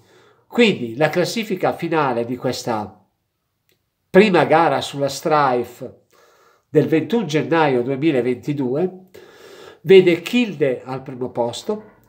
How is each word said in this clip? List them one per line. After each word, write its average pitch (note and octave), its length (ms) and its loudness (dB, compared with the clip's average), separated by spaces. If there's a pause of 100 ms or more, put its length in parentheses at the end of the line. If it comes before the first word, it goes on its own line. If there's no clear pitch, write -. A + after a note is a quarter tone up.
(460)
Quindi A#2 500 0
la D3+ 140 2
classifica F3+ 640 -2
finale D3 500 -2
di B2 120 -6
questa A#2+ 680 -6 (1040)
prima F#3 360 4
gara C#3+ 360 2
sulla C#3 300 -6
Strife C#3 960 -2 (640)
del D3 160 4
ventuno F3+ 400 0
gennaio C#3+ 560 0
duemilaventidue C3+ 1160 -2 (840)
vede F3 400 6
Kilde D3+ 600 -2
al C3 200 -10
primo B2+ 260 -10
posto, B2 540 -4 (260)